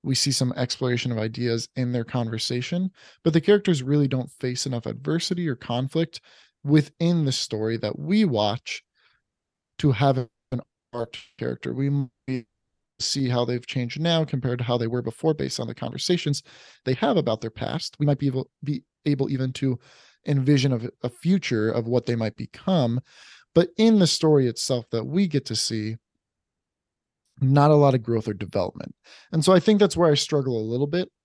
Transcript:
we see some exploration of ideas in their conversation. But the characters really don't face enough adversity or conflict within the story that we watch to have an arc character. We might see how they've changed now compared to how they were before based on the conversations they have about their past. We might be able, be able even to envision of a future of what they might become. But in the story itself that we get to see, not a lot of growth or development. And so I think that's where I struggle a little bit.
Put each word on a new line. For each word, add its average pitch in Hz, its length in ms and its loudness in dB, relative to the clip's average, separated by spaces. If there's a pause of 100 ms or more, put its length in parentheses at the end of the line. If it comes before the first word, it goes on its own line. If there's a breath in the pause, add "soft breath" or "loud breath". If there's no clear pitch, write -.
we 135 120 -2
see - 160 0
some 127 220 0
exploration 123 580 -2
of 110 80 -4
ideas 113 560 -4
in 123 160 -2
their 120 120 -2
conversation. 123 840 -4 (340 soft breath)
But 165 100 2
the 160 80 4
characters 196 420 2
really 143 240 2
don't 127 240 -4
face 123 340 -6
enough 120 220 -6
adversity 156 600 -4
or 127 80 -2
conflict 139 680 -4 (420 soft breath)
within 156 640 2
the 131 60 0
story 113 460 -4
that 107 220 -4
we 196 260 2
watch 107 580 -2 (960)
to 143 140 2
have 127 260 2
an - 440 -8 (300)
arc 117 280 -8 (180)
character. 123 360 -6
We 139 180 -2
might 131 560 -6 (520)
see 135 300 -2
how 120 160 2
they've 120 200 -4
changed 123 340 -6
now 165 260 2
compared 127 340 -4
to 123 40 -4
how 120 140 0
they 113 100 0
were 120 160 -2
before 151 320 -2
based 135 240 -6
on 120 80 -6
the 120 80 -10
conversations - 680 -2 (420 loud breath)
they 131 120 -2
have 220 220 0
about 120 240 0
their 113 100 -8
past. - 480 -8
We 147 80 0
might 143 120 0
be 143 80 -2
able, 131 220 -4 (140)
be 139 200 -6 (220)
able 139 240 0
even 131 240 -2
to 131 260 -2 (460 soft breath)
envision 139 460 2
of 120 180 -4 (140)
a 120 60 -4
future 123 600 0
of 117 180 -2
what 120 200 0
they 120 80 0
might 110 200 -2
become. 131 680 0 (520 loud breath)
But 175 240 4
in 220 220 6
the 170 80 6
story 147 400 4
itself 117 420 -4
that 113 140 -2
we 185 240 0
get 147 180 -2
to 110 100 -6
see, 110 420 -4 (1400)
not 143 300 6
a 151 40 8
lot 143 200 6
of 113 80 0
growth 113 240 -2
or 107 60 -4
development. 95 600 -4 (380 loud breath)
And 160 120 0
so 185 80 6
I 185 80 8
think 208 200 4
that's 202 180 4
where 165 140 4
I 143 40 6
struggle 131 440 -2
a 110 120 -4
little 135 160 -2
bit. 175 220 -4 (160)